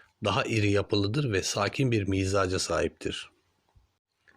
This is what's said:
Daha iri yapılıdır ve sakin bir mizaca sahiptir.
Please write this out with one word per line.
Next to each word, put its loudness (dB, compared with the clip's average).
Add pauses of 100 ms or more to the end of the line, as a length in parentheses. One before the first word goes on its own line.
(240)
Daha 0
iri 2
yapılıdır 0
ve 0
sakin 0
bir 0
mizaca 2
sahiptir. -4 (1040)